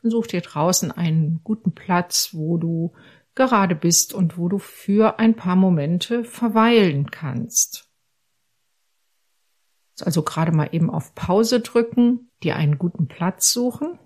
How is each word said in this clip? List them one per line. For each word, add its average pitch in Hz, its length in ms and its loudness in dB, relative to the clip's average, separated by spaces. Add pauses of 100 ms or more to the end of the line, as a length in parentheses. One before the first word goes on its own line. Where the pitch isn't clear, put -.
Dann 233 100 0
such 226 160 -2
dir 175 140 -4
draußen 170 500 -2
einen 160 520 0
guten 220 300 -4
Platz, - 600 -2
wo 165 240 -4
du 165 360 -4 (420)
gerade 208 400 2
bist - 380 0
und 175 240 -2
wo 175 120 -2
du 196 80 -2
für 208 640 0
ein 226 160 4
paar 180 200 0
Momente 180 680 2
verweilen 220 880 2
kannst. - 800 -6 (2000)
Also 160 220 -2
gerade 165 280 -2
mal 151 200 0
eben 165 180 0
auf - 260 -8
Pause 226 460 0
drücken, 240 680 0 (120)
dir 160 120 -2
einen 147 240 2
guten 175 280 -2
Platz - 460 -2
suchen. 254 520 -4